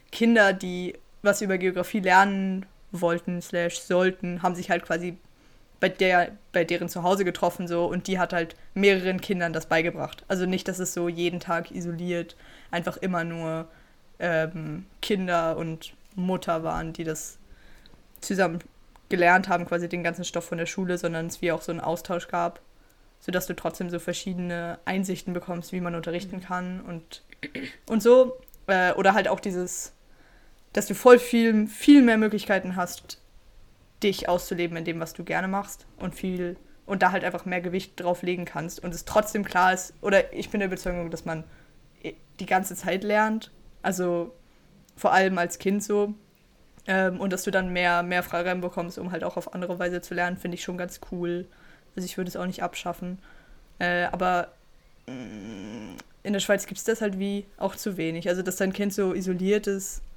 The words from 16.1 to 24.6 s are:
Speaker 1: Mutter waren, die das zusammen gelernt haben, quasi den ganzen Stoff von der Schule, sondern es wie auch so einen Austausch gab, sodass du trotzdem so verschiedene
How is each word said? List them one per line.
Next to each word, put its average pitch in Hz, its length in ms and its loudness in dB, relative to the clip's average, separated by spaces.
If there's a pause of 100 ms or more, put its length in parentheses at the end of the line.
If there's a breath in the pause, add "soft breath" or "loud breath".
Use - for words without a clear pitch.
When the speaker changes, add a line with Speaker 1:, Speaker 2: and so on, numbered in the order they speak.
Speaker 1:
Mutter 180 480 -2
waren, 160 280 -4
die 165 120 -8
das - 340 -8 (840 soft breath)
zusammen 180 380 0 (500)
gelernt 185 400 6
haben, 175 180 2
quasi 175 220 -2
den 175 140 -4
ganzen 170 220 -4
Stoff 170 220 -4
von 175 120 -6
der 165 80 -4
Schule, 180 320 -2
sondern 165 280 -4
es - 140 -12
wie 175 120 0
auch 160 100 -4
so - 80 -6
einen 170 100 -6
Austausch 170 460 -4
gab, 175 340 -4 (600 soft breath)
sodass 180 260 -4
du 180 80 -6
trotzdem 175 360 -6
so 170 100 -4
verschiedene 175 840 -6